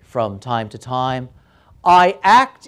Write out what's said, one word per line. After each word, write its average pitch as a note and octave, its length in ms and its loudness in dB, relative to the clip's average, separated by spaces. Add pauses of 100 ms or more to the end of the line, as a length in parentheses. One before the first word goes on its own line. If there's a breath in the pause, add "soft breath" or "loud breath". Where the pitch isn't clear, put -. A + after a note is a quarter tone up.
from G#2+ 340 -6
time A2+ 320 -6
to A#2 80 -20
time. B2+ 520 -8 (540 soft breath)
I F3+ 380 4
act A#3+ 460 0